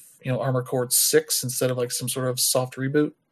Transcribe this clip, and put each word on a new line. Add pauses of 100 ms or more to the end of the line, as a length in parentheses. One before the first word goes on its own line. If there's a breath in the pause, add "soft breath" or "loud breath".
(320)
know,
Armored
Core
Six
instead
of,
like,
some
sort
of
soft
reboot, (200)